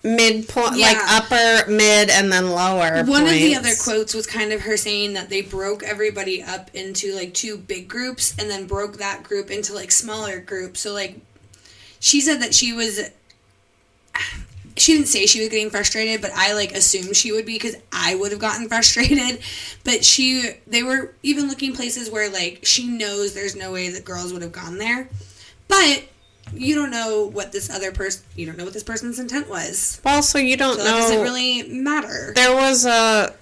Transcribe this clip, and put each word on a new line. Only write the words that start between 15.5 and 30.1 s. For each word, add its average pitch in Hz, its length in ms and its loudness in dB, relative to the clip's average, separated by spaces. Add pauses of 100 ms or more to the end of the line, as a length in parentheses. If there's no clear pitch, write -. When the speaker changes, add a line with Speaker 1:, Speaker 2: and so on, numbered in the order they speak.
Speaker 2:
getting 214 200 -2
frustrated, 220 500 -2
but 196 140 -6
I, 196 200 2
like, 208 200 -2
assumed 190 400 0
she 220 160 2
would 220 160 -2
be 226 120 -8
'cause 220 180 -6 (160)
I 180 240 0
would 202 160 -4
have 202 80 -8
gotten 220 280 -4
<laughs> - 0 -
frustrated. 247 680 2 (460)
But 247 200 0
she, 254 460 2 (160)
they 233 160 0
were 262 300 -2 (100)
even 285 260 0
looking 269 260 -6
places 240 360 -8
where, 214 180 -2
like, 180 360 -6
she 247 240 2
knows 202 460 -4
there's 196 200 -6
no 190 160 -10
way 180 200 -6
that 180 140 -12
girls 180 280 -8
would 175 100 -10
have 170 100 -10
gone 180 260 -12
there. 240 300 -2 (600)
But 349 340 4 (520)
you 262 200 0
don't 285 160 -2
know 220 320 -2 (100)
what 196 200 -8
this 196 180 -6
other 190 220 -6
pers-, 190 300 -6 (120)
you 170 120 -10
don't 165 120 -12
know 175 60 -12
what 190 100 -10
this 214 80 -10
person's 233 360 -8
intent 254 300 -6
was. - 560 -6
Speaker 1:
Well, 285 180 4